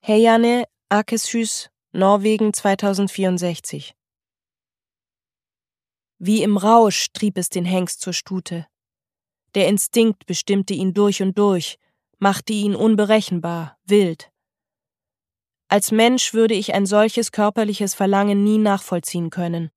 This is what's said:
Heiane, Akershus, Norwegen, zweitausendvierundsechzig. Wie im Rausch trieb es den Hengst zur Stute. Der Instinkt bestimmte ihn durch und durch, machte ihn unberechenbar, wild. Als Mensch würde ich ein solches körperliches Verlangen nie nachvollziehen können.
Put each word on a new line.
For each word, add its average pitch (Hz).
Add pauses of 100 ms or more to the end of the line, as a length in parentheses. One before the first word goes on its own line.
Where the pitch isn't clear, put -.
Heiane, 226 (240)
Akershus, 220 (220)
Norwegen, 208
zweitausendvierundsechzig. 185 (2250)
Wie 202
im 202
Rausch 214
trieb 202
es 175
den 175
Hengst 180
zur 180
Stute. 170 (880)
Der 190
Instinkt 214
bestimmte 196
ihn 185
durch 202
und 190
durch, 196 (400)
machte 196
ihn 202
unberechenbar, 196
wild. 190 (1400)
Als 208
Mensch 233
würde 226
ich 202
ein 196
solches 214
körperliches 208
Verlangen 202
nie 214
nachvollziehen 180
können. 170